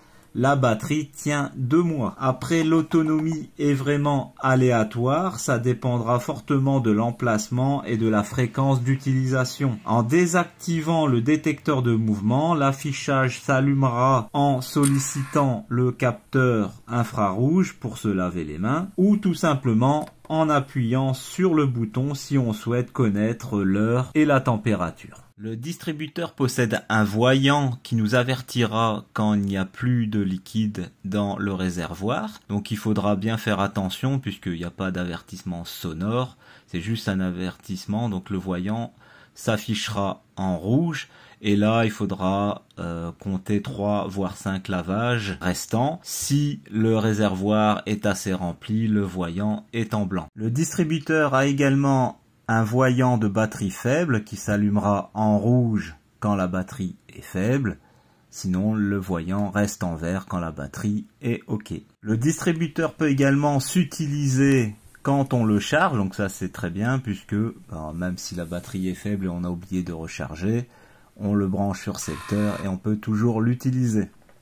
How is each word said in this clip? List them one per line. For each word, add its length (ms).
la 200
batterie 580
tient 400
deux 260
mois. 380
Après, 460
l'autonomie 920
est 140
vraiment 680
aléatoire, 1000
ça 200
dépendra 600
fortement 600
de 100
l'emplacement 920
et 100
de 140
la 120
fréquence 640
d'utilisation. 1000
En 180
désactivant 1040
le 140
détecteur 640
de 120
mouvement, 580
l'affichage 840
s'allumera 960
en 260
sollicitant 1120
le 240
capteur 800
infrarouge 960
pour 180
se 120
laver 340
les 140
mains, 400
ou 180
tout 200
simplement 720
en 220
appuyant 640
sur 400
le 120
bouton 480
si 240
on 140
souhaite 400
connaître 680
l'heure 540
et 100
la 160
température. 800
Le 200
distributeur 720
possède 560
un 160
voyant 800
qui 140
nous 180
avertira 960
quand 220
il 80
n'y 160
a 80
plus 420
de 140
liquide 720
dans 340
le 160
réservoir. 920
Donc 240
il 60
faudra 400
bien 180
faire 240
attention 580
puisqu'il 360
n'y 100
a 80
pas 200
d'avertissement 720
sonore, 720
c'est 120
juste 300
un 100
avertissement, 880
donc 220
le 80
voyant 560
s'affichera 880
en 200
rouge. 520
Et 160
là, 260
il 80
faudra, 720
euh, 400
compter 420
trois 460
voire 300
cinq 320
lavages 720
restants. 600
Si 600
le 260
réservoir 920
est 180
assez 280
rempli, 540
le 140
voyant 720
est 200
en 120
blanc. 280
Le 160
distributeur 840
a 120
également 760
un 160
voyant 540
de 100
batterie 440
faible 520
qui 120
s'allumera 800
en 240
rouge 560
quand 160
la 120
batterie 480
est 140
faible. 560
Sinon, 460
le 220
voyant 520
reste 340
en 120
vert 320
quand 120
la 120
batterie 540
est 240
OK. 260
Le 160
distributeur 760
peut 160
également 500
s'utiliser 1160
quand 320
on 100
le 160
charge, 380
donc 160
ça 160
c'est 220
très 180
bien 300
puisque, 360
ben, 600
même 220
si 180
la 100
batterie 440
est 60
faible 300
et 40
on 140
a 60
oublié 320
de 120
recharger, 760
on 160
le 140
branche 340
sur 180
secteur 640
et 40
on 100
peut 200
toujours 440
l'utiliser. 680